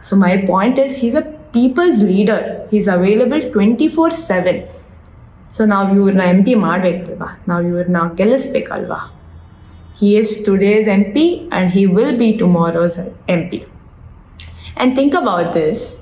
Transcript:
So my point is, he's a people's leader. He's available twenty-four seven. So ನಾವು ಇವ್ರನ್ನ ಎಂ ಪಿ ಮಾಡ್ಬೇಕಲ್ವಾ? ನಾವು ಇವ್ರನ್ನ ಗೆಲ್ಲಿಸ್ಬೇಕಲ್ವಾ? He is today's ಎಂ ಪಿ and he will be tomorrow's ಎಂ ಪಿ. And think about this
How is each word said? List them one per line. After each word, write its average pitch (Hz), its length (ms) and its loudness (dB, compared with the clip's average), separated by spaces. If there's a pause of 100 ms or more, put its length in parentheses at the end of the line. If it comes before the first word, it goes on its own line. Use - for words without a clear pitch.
So - 140 -2
my 185 180 4 (160)
point 196 340 2
is, 277 160 -6
he's 233 140 -2
a 311 100 0 (320)
people's 262 460 2
leader. 196 380 2 (300)
He's 202 180 0
available 220 520 2 (140)
twenty-four 247 560 2
seven. 180 460 -2 (1000)
So 226 60 0 (100)
ನಾವು 196 160 0 (100)
ಇವ್ರನ್ನ 196 260 2 (100)
ಎಂ 196 100 6
ಪಿ 254 100 2
ಮಾಡ್ಬೇಕಲ್ವಾ? 180 760 -2 (200)
ನಾವು 175 220 -2
ಇವ್ರನ್ನ 175 300 -2 (200)
ಗೆಲ್ಲಿಸ್ಬೇಕಲ್ವಾ? - 800 -2 (1000)
He 202 80 2 (120)
is 220 100 0 (180)
today's 202 380 2 (100)
ಎಂ 202 80 2 (100)
ಪಿ 302 100 2 (300)
and 185 120 0 (100)
he 196 80 4 (120)
will 247 260 2
be 226 80 2 (120)
tomorrow's 170 540 0 (400)
ಎಂ 165 140 -2
ಪಿ. - 100 -8 (1200)
And 254 180 2
think 285 240 2
about 175 260 -2 (100)
this 156 200 -2 (240)